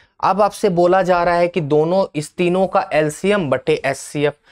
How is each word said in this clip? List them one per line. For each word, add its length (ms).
अब 180
आपसे 260
बोला 340
जा 220
रहा 100
है 140
कि 120
दोनों, 540
इस 220
तीनों 300
का 260
एलसीएम 580
बटे 340
एचसीएफ़। 500